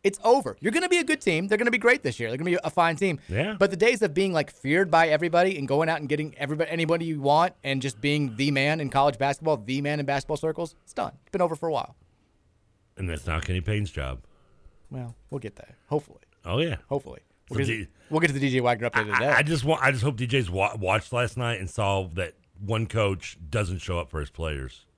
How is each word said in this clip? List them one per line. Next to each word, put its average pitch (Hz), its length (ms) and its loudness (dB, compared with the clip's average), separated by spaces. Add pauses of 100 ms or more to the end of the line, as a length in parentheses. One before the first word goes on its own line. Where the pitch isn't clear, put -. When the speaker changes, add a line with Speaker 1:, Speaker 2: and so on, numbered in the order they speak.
Speaker 1:
It's 196 200 2
over. 233 380 4
You're 196 100 2
gonna 349 180 0
be 349 80 4
a 339 60 2
good 311 180 0
team. 180 260 0
They're 208 120 2
gonna 233 100 2
be 233 80 0
great 233 240 4
this 127 180 -4
year. 117 100 -4
They're 123 80 -4
gonna 170 140 -4
be 175 120 2
a 160 80 -4
fine 165 240 2
team. 175 320 -2
Speaker 2:
Yeah. 170 320 -2
Speaker 1:
But 196 100 6
the 190 80 -4
days 226 240 4
of 151 140 0
being, 190 180 2
like, 151 160 0
feared 160 400 0
by 165 200 6
everybody 170 500 2
and 135 80 -4
going 160 220 2
out 160 100 -2
and 143 100 -8
getting 151 260 -2
everybody, 151 360 -4
anybody 165 340 0
you 156 160 -4
want 156 320 4 (100)
and 135 200 -2
just 107 180 -6
being 143 340 0
the 139 140 0
man 143 300 2
in 139 100 -4
college 135 300 2
basketball, 143 380 0
the 127 240 -4
man 147 180 -2
in 139 80 -2
basketball 139 300 -2
circles, 160 360 -4 (100)
it's - 100 -20
done. - 180 -4 (100)
It's - 100 -18
been 185 100 -2
over 165 140 2
for 165 140 -4
a - 20 -2
while. 123 240 -4 (1000)
Speaker 2:
And 95 100 -6
that's 80 200 -6
not 80 180 -2
Kenny 90 160 -2
Payne's 104 300 -2
job. 65 300 -8 (680)
Speaker 1:
Well, 120 260 -10 (140)
we'll 143 100 -8
get 107 180 -12
there. - 180 -20 (120)
Hopefully. - 340 -4 (240)
Speaker 2:
Oh, 95 140 -2
yeah. 165 180 -2 (100)
Speaker 1:
Hopefully. - 320 -6 (300)
We'll 107 100 -2
Speaker 2:
So 139 60 0
Speaker 1:
get 117 60 0
Speaker 2:
D-, 107 140 -4
Speaker 1:
to, - 60 -20 (180)
we'll 156 120 0
get 170 60 4
to 143 60 0
the 139 60 -2
D 135 120 2
J 127 100 2
Wagner 120 280 0
update 107 220 0
Speaker 2:
I, - 40 -2
Speaker 1:
today. 123 160 2
Speaker 2:
I, 123 80 6
I 143 40 4
just 147 220 0
want, 156 160 2
I 135 100 4
just 120 120 -2
hope 135 120 0
D 123 120 -4
J's 117 240 0
wa-, 101 280 0
watched 95 320 0
last 120 240 -2
night 117 240 -4
and 92 100 -6
saw 98 440 0
that 87 220 -6 (280)
one 110 220 -2
coach 101 520 -2 (120)
doesn't 92 300 -2
show 87 200 -4
up - 120 -8
for 80 80 -6
his 73 100 -6
players. 73 560 -8 (120)